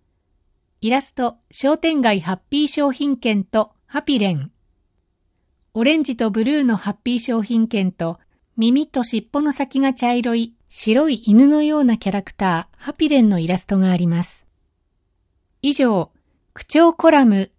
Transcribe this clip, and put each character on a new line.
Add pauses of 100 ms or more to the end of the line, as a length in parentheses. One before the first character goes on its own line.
(800)
イ
ラ
ス
ト、 (160)
商
店
街
ハ
ッ (100)
ピ
ー
商
品
券
と (160)
ハ
ピ
レ
ン。 (1200)
オ
レ
ン
ジ
と
ブ
ル (100)
ー
の
ハ
ッ (100)
ピ
ー
商
品
券
と、 (380)
耳
と
尻
尾
の
先
が
茶
色
い (140)
白
い
犬
の
よ
う
な
キ
ャ
ラ
ク
タ
ー、
ハ
ピ
レ
ン
の
イ
ラ
ス
ト
が
あ
り
ま
す。 (1160)
以
上、 (440)
区
長
コ
ラ
ム